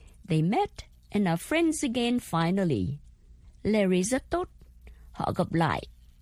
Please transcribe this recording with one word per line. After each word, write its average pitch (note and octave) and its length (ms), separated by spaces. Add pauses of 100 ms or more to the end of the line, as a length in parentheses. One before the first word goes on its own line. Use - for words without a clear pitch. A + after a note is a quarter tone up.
(280)
They D#3+ 140
met D4 280 (400)
and G#3 160
are E3+ 220
friends D#4+ 240 (100)
again A#3+ 360
finally. E3 680 (760)
Larry F#3+ 400
rất B3+ 280
tốt. F4+ 180 (640)
Họ - 240
gặp - 160
lại D#3+ 340 (360)